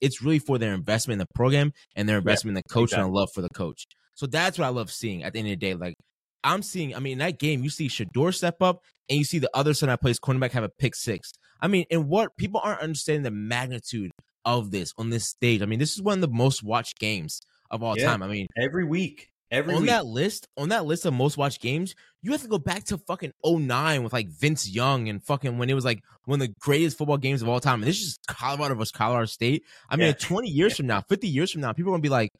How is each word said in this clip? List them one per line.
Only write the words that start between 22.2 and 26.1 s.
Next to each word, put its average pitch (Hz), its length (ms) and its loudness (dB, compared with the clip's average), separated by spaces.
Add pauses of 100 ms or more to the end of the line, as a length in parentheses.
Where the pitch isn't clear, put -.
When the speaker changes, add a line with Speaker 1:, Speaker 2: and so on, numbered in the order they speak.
Speaker 1:
you 214 100 -4
have 302 100 -2
to 240 60 -12
go 214 100 0
back 185 260 -4
to 202 140 -4
fucking 156 340 -8 (100)
oh 165 140 4
nine 139 480 2
with, 113 80 -4
like, 113 160 -2
Vince 135 400 0
Young 120 400 0
and 101 160 -6
fucking 135 320 -2
when 123 140 0
it 135 40 2
was, 131 120 0
like, 117 160 0 (240)